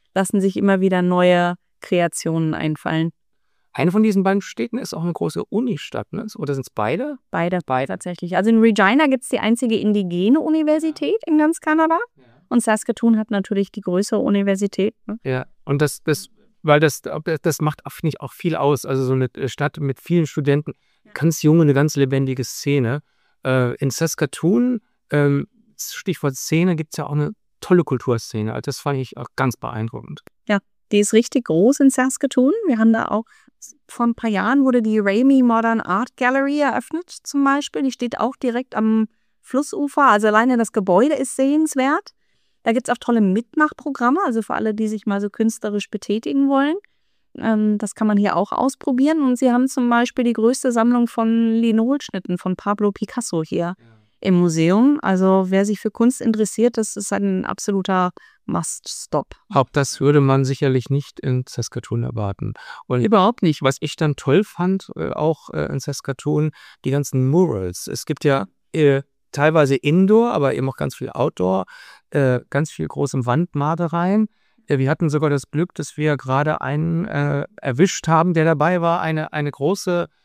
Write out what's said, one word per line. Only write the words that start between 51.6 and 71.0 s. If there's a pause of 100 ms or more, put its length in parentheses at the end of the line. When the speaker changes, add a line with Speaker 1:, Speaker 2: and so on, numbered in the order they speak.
Speaker 1:
von
Pablo
Picasso
hier
Speaker 2:
Ja. (440)
Speaker 1:
im
Museum.
Also
wer
sich
für
Kunst
interessiert,
das
ist
ein
absoluter (340)
Must-Stop. (160)
Speaker 2:
Auch
das
würde
man
sicherlich
nicht
in
Saskatoon
erwarten. (320)
Und
überhaupt
nicht.
Was
ich
dann
toll
fand,
äh,
auch,
äh,
in
Saskatoon, (360)
die
ganzen
Murals.
Es
gibt
ja, (260)
äh, (300)
teilweise
Indoor,
aber
eben
auch
ganz
viel